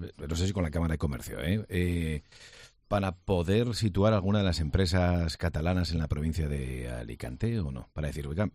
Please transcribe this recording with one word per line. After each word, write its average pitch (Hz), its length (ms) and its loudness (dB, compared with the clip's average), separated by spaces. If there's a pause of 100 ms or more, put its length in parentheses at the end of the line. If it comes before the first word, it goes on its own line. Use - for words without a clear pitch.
eh, - 100 -10 (160)
no 80 80 -2
sé 90 100 2
si 101 60 0
con 92 120 0
la 78 60 -2
Cámara 82 220 0
de 78 60 -2
Comercio, 65 440 -4
¿eh? 98 280 0
Eh, 87 540 -2 (640)
para 98 280 0
poder 101 580 2
situar 98 380 2
alguna 101 260 2
de 101 60 4
las 87 160 2
empresas 87 800 2
catalanas 85 520 0
en 82 80 0
la 78 80 0
provincia 78 400 0
de 64 420 -4
Alicante, 60 680 -4
¿o 71 140 -2
no? 60 220 -10
Para 73 140 -4
decir, 69 200 -6
"Oiga, 92 260 -2